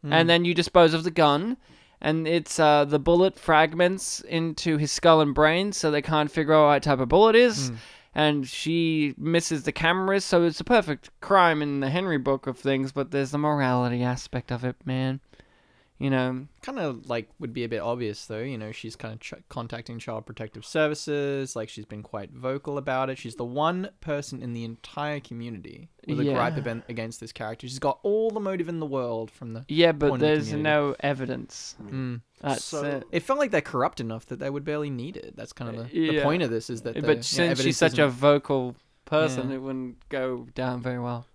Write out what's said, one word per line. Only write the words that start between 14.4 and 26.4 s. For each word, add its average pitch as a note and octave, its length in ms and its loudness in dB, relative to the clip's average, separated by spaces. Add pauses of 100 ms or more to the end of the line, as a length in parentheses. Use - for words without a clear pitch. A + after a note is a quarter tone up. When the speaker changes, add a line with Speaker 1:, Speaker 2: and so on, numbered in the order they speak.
Speaker 2:
of B2 140 -6
it, B2+ 100 -2 (100)
man. C3 360 -4 (800)
You C#3 100 -2
know. B2+ 380 0 (160)
Speaker 1:
Kinda, F3+ 420 -4
like, A#2 240 -6 (100)
would B2+ 140 -10
be A#2+ 100 -6
a A#2 60 -6
bit A2+ 140 -4
obvious, A#2 420 -4
though. A2 160 -10
You C3 160 -8
know, G#2+ 160 -12
she's - 240 -14
kinda A2+ 220 -12
ch-, - 160 -16 (160)
contacting A#2 480 -10
Child A2 260 -8
Protective A2 400 -14
Services. D3 880 -2
Like, A2 140 -8
she's G#2+ 160 -16
been G#2 180 -14
quite G2 300 -12
vocal C3+ 460 -6
about C3 320 -2
it. C3 80 -8
She's A2+ 160 -12
the B2 100 -8
one D#3+ 460 -2 (100)
person C#3+ 420 -8
in A#2+ 120 -8
the A#2 100 -8
entire C#3+ 560 -8
community A#2 680 -14 (180)
with D3 120 -2
a D3 40 2
gripe B2+ 300 0